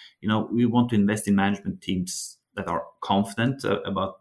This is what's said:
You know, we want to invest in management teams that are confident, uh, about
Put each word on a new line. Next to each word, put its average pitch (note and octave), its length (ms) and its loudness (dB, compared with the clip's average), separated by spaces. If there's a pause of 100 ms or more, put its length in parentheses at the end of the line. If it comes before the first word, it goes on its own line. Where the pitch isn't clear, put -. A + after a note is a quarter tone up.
(200)
You G2 100 -4
know, A2 220 0
we A#2+ 140 2
want A#2+ 240 4
to A2+ 60 0
invest G#2 320 2
in G2+ 80 4
management G2 460 0
teams - 560 -6 (180)
that F#2+ 120 -6
are - 160 -2 (180)
confident, A2+ 600 0
uh, G2 180 0
about G2 400 -4